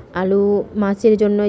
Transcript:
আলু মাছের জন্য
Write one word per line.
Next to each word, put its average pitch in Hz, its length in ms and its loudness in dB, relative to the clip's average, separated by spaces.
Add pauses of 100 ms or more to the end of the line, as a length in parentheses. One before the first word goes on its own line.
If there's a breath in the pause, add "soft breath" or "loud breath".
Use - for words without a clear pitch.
(140)
আলু 190 280 0 (340)
মাছের 202 420 0
জন্য 208 320 0